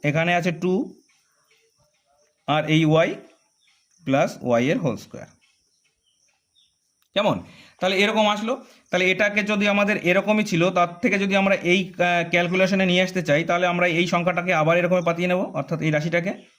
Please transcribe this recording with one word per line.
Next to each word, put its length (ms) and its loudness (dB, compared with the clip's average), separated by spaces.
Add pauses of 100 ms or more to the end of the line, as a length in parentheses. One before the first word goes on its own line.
এখানে 300 0
আছে 120 -2 (120)
টু 100 0 (1800)
আর 60 0 (140)
এই 80 4 (220)
y 40 -2 (960)
প্লাস 240 2 (300)
y 120 0
এর 120 -2
হোল 200 -2
স্কয়ার, 260 -18 (1900)
কেমন? 220 0 (420)
তাহলে 240 0
এরকম 220 2 (100)
আসলো। 180 -4 (360)
তাহলে 240 0
এটাকে 280 0 (100)
যদি 220 0
আমাদের 240 0 (120)
এরকমই 420 2
ছিল, 100 2 (160)
তার 120 2 (140)
থেকে 200 0
যদি 180 -2
আমরা 140 2 (160)
এই, 140 4
আহ, 380 0 (100)
ক্যালকুলেশনে 580 2
নিয়ে 140 4
আসতে 240 -4
চাই, 200 2
তাহলে 240 0
আমরা 120 0 (140)
এই 140 2
সংখ্যাটাকে 380 -2 (100)
আবার 200 4
এরকমে 260 0
পাতিয়ে 240 -2
নেব, 100 0 (180)
অর্থাৎ 260 -6
এই 100 2
রাশিটাকে 360 -2 (280)